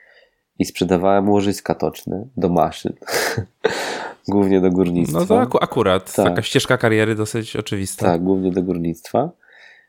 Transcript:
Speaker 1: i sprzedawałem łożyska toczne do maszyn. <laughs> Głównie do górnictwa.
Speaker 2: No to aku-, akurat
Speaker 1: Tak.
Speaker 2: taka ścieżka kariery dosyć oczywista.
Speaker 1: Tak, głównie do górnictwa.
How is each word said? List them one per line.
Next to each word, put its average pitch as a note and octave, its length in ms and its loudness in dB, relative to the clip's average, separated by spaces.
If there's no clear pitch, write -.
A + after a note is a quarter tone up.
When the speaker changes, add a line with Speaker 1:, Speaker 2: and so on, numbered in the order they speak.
Speaker 1:
i F#2+ 60 -2
sprzedawałem G2 680 2
łożyska G2+ 440 0
toczne F2+ 520 -6
do F#2 120 0
maszyn. E2 440 0
<laughs> - 640 -8
Głównie G2 320 4
do F#2 100 4
górnictwa. F2 500 0
Speaker 2:
No F#3 60 0
to G#3+ 140 4
aku-, B3+ 200 0
akurat F#2+ 540 0
Speaker 1:
Tak. G#2 120 4
Speaker 2:
taka G2+ 160 0
ścieżka - 360 0
kariery A2 360 2
dosyć G#2+ 420 -6
oczywista. G2+ 500 -4
Speaker 1:
Tak, F2 160 2
głównie F#2 280 0
do F#2 120 0
górnictwa. F2+ 680 -2